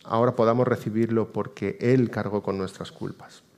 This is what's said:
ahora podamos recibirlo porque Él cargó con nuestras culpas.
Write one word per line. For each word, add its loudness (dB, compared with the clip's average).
ahora 2
podamos 4
recibirlo 0
porque -4
Él 4
cargó -4
con -4
nuestras -8
culpas. -14